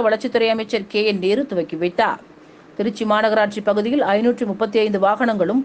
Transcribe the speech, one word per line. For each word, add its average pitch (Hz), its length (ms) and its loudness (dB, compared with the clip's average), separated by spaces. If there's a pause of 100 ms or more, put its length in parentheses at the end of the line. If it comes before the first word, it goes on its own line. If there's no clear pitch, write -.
வளர்ச்சித்துறை 226 480 0
அமைச்சர் 214 380 -4
கே 208 80 0 (100)
என் 196 140 -2
நேரு 208 260 2
துவக்கி 170 320 -4
வைத்தார். 180 380 0 (580)
திருச்சி 214 340 -4
மாநகராட்சி 214 560 0
பகுதியில் 220 360 0 (100)
ஐநூற்றி 240 360 0
முப்பத்தி 214 340 -2
ஐந்து 202 220 0
வாகனங்களும், 214 580 0